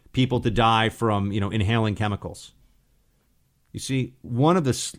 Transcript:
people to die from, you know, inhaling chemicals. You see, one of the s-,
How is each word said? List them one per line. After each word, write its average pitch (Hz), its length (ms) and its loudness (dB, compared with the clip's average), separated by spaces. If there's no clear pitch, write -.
people 127 280 0
to 117 100 0
die 113 380 2
from, 101 440 -2
you 104 80 -2
know, 98 100 -2
inhaling 110 460 0
chemicals. 101 560 -6
You - 80 -10
see, 131 420 -4
one 139 340 2
of 180 60 2
the 131 80 2
s-, - 280 -4